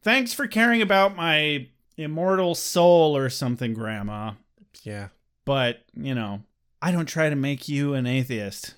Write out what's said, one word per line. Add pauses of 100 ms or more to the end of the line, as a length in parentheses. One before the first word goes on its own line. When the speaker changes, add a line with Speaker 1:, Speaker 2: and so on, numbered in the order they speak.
Speaker 1:
Thanks
for
caring
about
my (280)
immortal
soul
or
something,
Grandma. (500)
Speaker 2:
Yeah. (360)
Speaker 1:
But, (120)
you
know, (400)
I
don't
try
to
make
you
an
atheist.